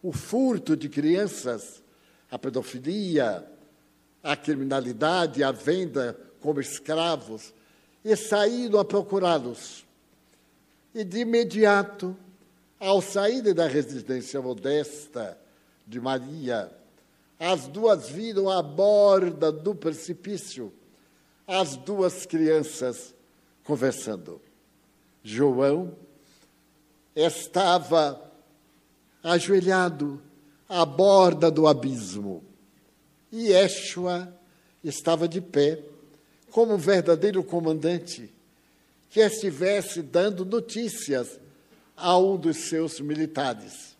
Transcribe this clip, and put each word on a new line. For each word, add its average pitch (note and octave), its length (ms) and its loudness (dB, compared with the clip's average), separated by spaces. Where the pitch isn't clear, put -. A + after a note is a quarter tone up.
O F3+ 100 -6
furto A3+ 640 0
de D3 140 -8
crianças, D3+ 920 -4
a B2 100 -10
pedofilia, C3 1040 -4
a D3 120 -2
criminalidade, C3+ 1080 -2
a C3+ 80 0
venda C3+ 680 -4
como D3 200 -2
escravos. C#3+ 920 -6
E G#3+ 120 2
saíram G#3+ 640 2
a G3 60 2
procurá-los. F3+ 1000 -2
E A3 100 -6
de F#3+ 160 -6
imediato, G3+ 1000 2
ao G3 220 4
saírem G#3 520 0
da E3 140 2
residência C3 760 -4
modesta B2+ 960 -6
de A2+ 140 -12
Maria, B2+ 720 -6
as E3 280 -2
duas G3 420 0
viram G3 400 -4
à F#3 140 0
borda F#3 880 4
do D#3+ 240 -4
precipício D#3+ 1000 -8
as F3+ 320 -2
duas F#3 480 -2
crianças D#3 880 0
conversando. A2 800 -4
João C#3 720 0
estava E3 1080 2
ajoelhado F3 1000 2
à F3 160 2
borda E3+ 680 6
do D#3 180 4
abismo G#2 760 0
e A3+ 200 0
Yeshua F3+ 840 2
estava E3 440 0
de E3 120 -4
pé, D3+ 440 0
como A3+ 220 4
um G3+ 40 0
verdadeiro F3 640 2
comandante D#3+ 880 -4
que A3 120 4
estivesse F#3+ 800 0
dando F3+ 420 0
notícias G3+ 960 -6
a F3+ 220 2
um F#3+ 180 4
dos D#3+ 220 -2
seus D#3+ 420 -4
militares. C#3+ 1000 -6